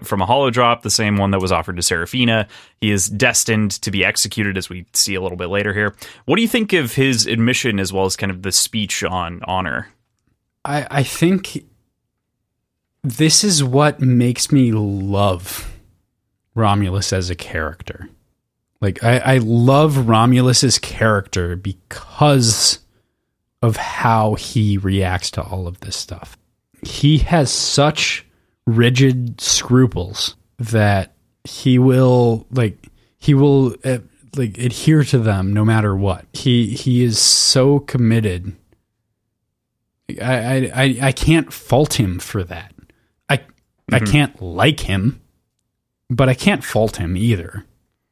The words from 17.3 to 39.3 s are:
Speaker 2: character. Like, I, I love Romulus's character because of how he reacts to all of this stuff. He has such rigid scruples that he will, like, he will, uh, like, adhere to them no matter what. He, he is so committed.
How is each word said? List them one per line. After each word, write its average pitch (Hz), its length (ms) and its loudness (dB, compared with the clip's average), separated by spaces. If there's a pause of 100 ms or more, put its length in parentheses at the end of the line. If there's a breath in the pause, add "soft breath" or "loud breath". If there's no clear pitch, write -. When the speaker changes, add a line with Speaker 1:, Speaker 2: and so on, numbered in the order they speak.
Speaker 2:
character. - 760 -10 (720)
Like, 98 200 -4
I, 120 180 2
I 131 180 2
love 127 720 2
Romulus's 123 680 4
character 98 760 -2
because 113 1200 0 (840)
of 113 160 0
how 110 560 0
he 101 440 -2
reacts 95 540 -2
to - 120 -6
all 92 240 -8
of 90 120 -12
this 98 160 -12
stuff. - 400 -14 (460)
He 151 380 2
has 156 300 2
such - 760 -2 (400)
rigid 123 720 2
scruples - 960 0 (240)
that 104 540 0 (320)
he - 340 0
will, 127 720 4
like, 117 380 -4 (300)
he - 140 2
will, 135 400 4 (120)
uh, 127 140 -2 (360)
like, 117 220 -6
adhere 135 480 2
to 127 140 2
them 101 340 0
no 107 100 2
matter 107 320 2
what. 98 380 -2
He, 120 380 0
he 123 340 0
is 113 140 0
so 139 600 4
committed. 110 760 0 (1700)